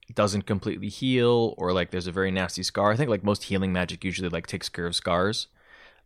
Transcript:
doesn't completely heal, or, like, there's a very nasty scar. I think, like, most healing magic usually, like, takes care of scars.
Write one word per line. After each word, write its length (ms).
doesn't 300
completely 460
heal, 680
or, 160
like, 160
there's 180
a 40
very 200
nasty 300
scar. 300
I 40
think, 140
like, 140
most 220
healing 280
magic 300
usually, 260
like, 160
takes 240
care 160
of 100
scars. 520